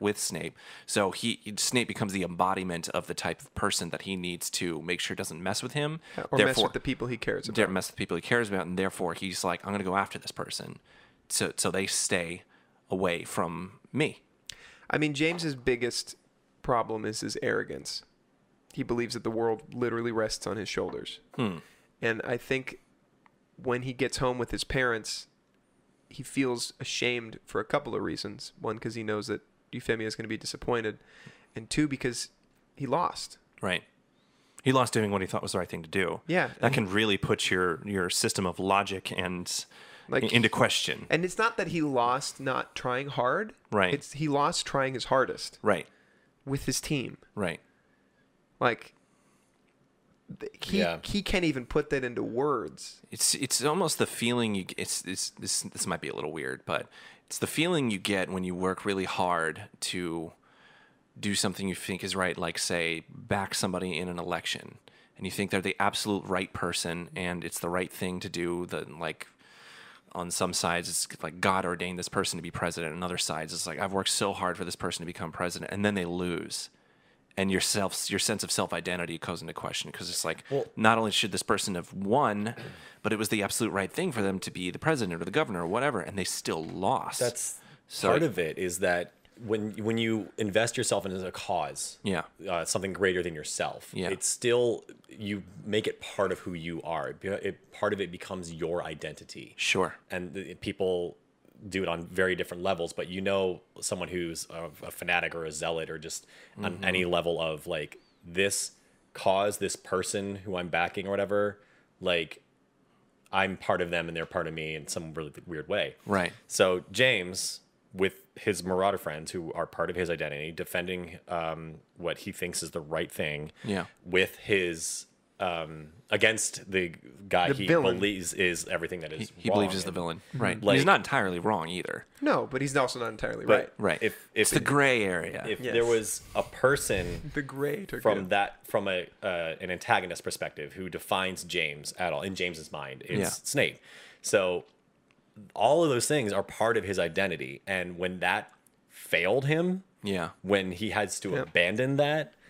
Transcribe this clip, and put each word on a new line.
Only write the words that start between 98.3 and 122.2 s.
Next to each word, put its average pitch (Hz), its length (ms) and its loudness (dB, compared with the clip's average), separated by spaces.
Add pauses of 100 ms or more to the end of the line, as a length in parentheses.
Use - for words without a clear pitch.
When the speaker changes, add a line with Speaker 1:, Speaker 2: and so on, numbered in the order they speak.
Speaker 3:
your 82 300 -2
identity. 78 760 -10
Speaker 1:
Sure. - 380 2 (160)
Speaker 3:
And 90 240 -6
the, 90 200 -8
people 92 640 0 (520)
do 95 160 0
it 85 40 0
on 85 180 0
very 92 300 4
different 87 280 -6
levels, 85 280 0
but 82 160 -6
you 90 120 -4
know 98 400 2 (200)
someone 90 280 -2
who's 85 420 -4
a, 82 200 -8 (160)
a - 40 -10
fanatic 87 460 0
or 82 80 -4
a 80 80 -4
zealot 82 380 -2
or 80 80 -8
just 80 280 -10 (340)
on 92 140 -2
Speaker 1:
Mm-hmm. 82 100 -8
Speaker 3:
any 92 200 4
level 85 360 2
of, 80 280 -2
like, 78 300 -4 (260)
this 92 480 0 (400)
cause, 101 460 2
this 95 180 -2
person 98 600 -2
who 95 200 -6
I'm 90 120 -2
backing 85 380 0
or 98 40 -2
whatever, 101 500 0 (400)
like, 87 420 0 (920)
I'm 95 240 2
part 95 260 0
of 85 80 0
them 85 180 0
and 82 80 -6
they're 82 100 -2
part 82 220 -2
of 80 60 -6
me 78 200 -4
in 76 140 -10
some 80 260 -8
really 76 180 -8 (140)
weird 78 220 -8
way. 90 260 0 (120)
Speaker 1:
Right. 92 260 4 (160)
Speaker 3:
So 90 420 6
James, 98 680 2 (320)
with 95 320 0 (120)
his 90 260 0
Marauder 92 360 4
friends 78 340 -6
who 85 200 -6
are 82 140 -2
part 85 240 -4
of 87 60 -4
his 90 140 0
identity, 76 420 -2
defending, 87 720 -6
um, 80 500 -4 (200)
what 82 220 -4
he - 120 -8